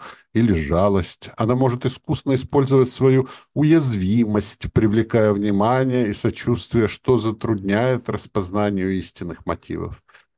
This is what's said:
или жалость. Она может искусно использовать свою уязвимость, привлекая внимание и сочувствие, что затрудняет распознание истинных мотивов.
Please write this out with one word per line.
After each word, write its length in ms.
или 200
жалость. 840
Она 180
может 300
искусно 500
использовать 560
свою 380
уязвимость, 1200
привлекая 580
внимание 800
и 40
сочувствие, 760
что 280
затрудняет 920
распознание 840
истинных 500
мотивов. 580